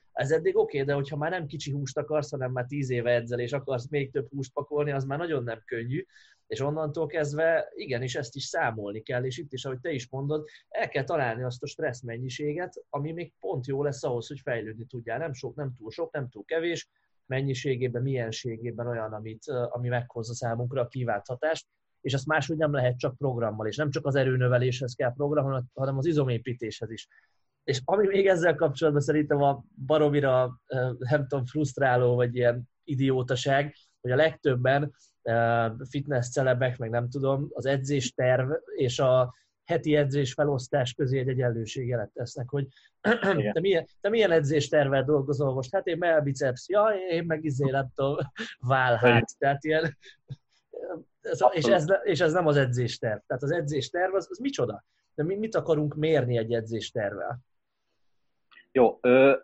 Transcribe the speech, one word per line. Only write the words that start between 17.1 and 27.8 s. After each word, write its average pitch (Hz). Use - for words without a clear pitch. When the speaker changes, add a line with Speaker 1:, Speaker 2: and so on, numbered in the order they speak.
Speaker 1:
mennyiségében, 127
mienségében 117
olyan, 113
amit, 110
ö, 123
ami 123
meghozza 120
számunkra 123
a 117
kívánt 117
hatást, 151
és 131
azt 135
máshogy 156
nem 151
lehet 127
csak 135
programmal, 113
és 104
nem 147
csak 151
az 135
erőnöveléshez 127
kell 123
program, 143
hanem, 135
hanem 135
az 135
izomépítéshez 120
is. 110
És 131